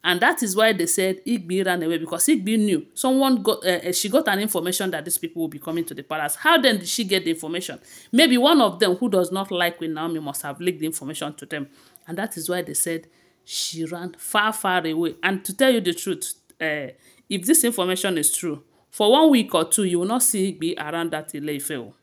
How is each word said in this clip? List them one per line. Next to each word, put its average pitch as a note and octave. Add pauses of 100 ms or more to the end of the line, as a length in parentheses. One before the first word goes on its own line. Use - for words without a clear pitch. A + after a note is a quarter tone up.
And F3
that C4+
is F#3+
why A3
they E3+
said F#3+
Igbi F#3
ran F3
away, E3
because E3
Igbi A3
knew. G3
Someone C4
got, G#3
uh, F#3 (180)
uh, F#3
she -
got C#4+
an G3
information F#3
that D#3
these E3+
people E3
will D#3+
be D3+
coming E3
to D3
the C#3+
palace. D3+
How D#4+
then A#3+
did F3
she A#3
get F#3+
the E3
information? D#3+ (320)
Maybe B3+
one C#4+
of F#3
them F#3
who B3
does F3+
not F#3+
like F3
Queen D#3+
Naomi D#3+
must C#3+
have C#3+
leaked F3
the D#3
information D3+
to -
them. C#3 (380)
And E3+
that G#3
is D#3+
why F3+
they F3
said E3 (380)
she -
ran F3
far, G#3+
far F#3
away. D#3+
And F#3+
to G3
tell C4+
you A#3
the F3+
truth, - (260)
uh, D3+ (420)
if F#3
this D#4+
information F#3
is D3
true, D3+ (260)
for G#3+
one D#4
week A#3+
or E3
two, G3
you F3
will F3+
not A#3+
see G3
Igbi E3
around E3
that D#3
Ile D3+
Ife. C3+